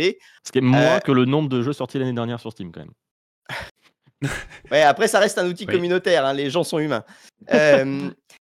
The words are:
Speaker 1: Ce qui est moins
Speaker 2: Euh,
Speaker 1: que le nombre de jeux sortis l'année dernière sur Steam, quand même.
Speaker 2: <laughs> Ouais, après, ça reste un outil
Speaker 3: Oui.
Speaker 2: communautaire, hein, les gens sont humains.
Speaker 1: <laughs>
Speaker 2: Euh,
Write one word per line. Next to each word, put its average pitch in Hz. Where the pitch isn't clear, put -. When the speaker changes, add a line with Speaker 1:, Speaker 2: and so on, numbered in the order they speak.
Speaker 1:
Ce -
qui -
est 131
moins 127
Speaker 2:
Euh, -
Speaker 1:
que -
le 127
nombre 143
de 127
jeux 131
sortis 139
l'année 127
dernière 117
sur 110
Steam, 87
quand 82
même. -
Speaker 2:
<laughs> -
Ouais, 143
après, 151
ça 220
reste 202
un 180
outil 180
Speaker 3:
Oui. -
Speaker 2:
communautaire, 175
hein, 135
les 139
gens 170
sont 160
humains. 143
Speaker 1:
<laughs> -
Speaker 2:
Euh, 139